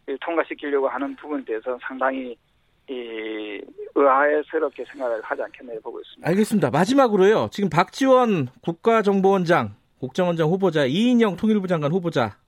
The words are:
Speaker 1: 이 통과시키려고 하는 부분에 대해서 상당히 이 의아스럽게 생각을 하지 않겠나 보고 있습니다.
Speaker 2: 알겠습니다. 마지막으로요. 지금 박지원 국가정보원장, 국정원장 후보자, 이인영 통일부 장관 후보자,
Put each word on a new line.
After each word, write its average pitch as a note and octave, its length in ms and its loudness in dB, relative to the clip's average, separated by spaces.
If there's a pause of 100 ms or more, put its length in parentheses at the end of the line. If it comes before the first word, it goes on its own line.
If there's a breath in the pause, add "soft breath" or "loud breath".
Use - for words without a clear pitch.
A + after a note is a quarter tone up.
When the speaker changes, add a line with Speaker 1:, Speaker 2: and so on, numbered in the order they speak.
Speaker 1:
이 C#3 140 -6
통과시키려고 D3 680 -2
하는 C#3 280 -6
부분에 D3 300 -8
대해서 A2+ 360 -6
상당히 C3 560 -6 (520)
이 A2 720 -10 (340)
의아스럽게 D3 880 0
생각을 A#2 380 -6
하지 C#3 180 -8
않겠나 A#2 320 -12 (100)
보고 - 160 -14
있습니다. - 300 -10
Speaker 2:
알겠습니다. G3 400 2
마지막으로요. G3 840 4
지금 G3+ 180 -2
박지원 G#3 800 2 (120)
국가정보원장, F#3+ 1120 2 (240)
국정원장 E3 500 0
후보자, E3+ 360 2
이인영 G#3+ 520 2
통일부 G#3+ 300 0
장관 D3+ 240 0
후보자, D#3 460 -2 (100)